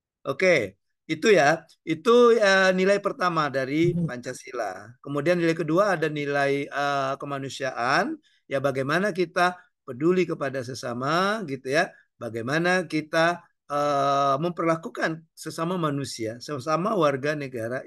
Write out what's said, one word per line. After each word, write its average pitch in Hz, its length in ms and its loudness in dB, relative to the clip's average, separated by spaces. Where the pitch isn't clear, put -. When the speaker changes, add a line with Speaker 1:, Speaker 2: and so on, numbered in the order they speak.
Speaker 1:
Oke, 139 480 2
itu 160 240 2
ya. 160 320 6
Itu, 233 480 6
eh, 190 400 4
nilai 190 240 4
pertama 180 480 0
dari 143 480 0
Speaker 2:
Hmm. 170 80 0
Speaker 1:
Pancasila. 120 960 -8
Kemudian 143 400 0
nilai 165 160 2
kedua 175 400 2
ada 156 160 -2
nilai, 143 560 0
eh, 139 480 -2
kemanusiaan. 139 1040 -4
Ya, 135 80 0
bagaimana 139 560 -2
kita 180 400 0
peduli 160 400 2
kepada 139 320 -4
sesama, 135 880 -2
gitu 131 240 -8
ya. 165 160 2
Bagaimana 147 640 -2
kita, 160 640 -2
eh, 139 640 0
memperlakukan 165 960 -4
sesama 165 480 -6
manusia, 135 640 -4
sesama 160 560 -4
warga 143 320 0
negara 131 560 -6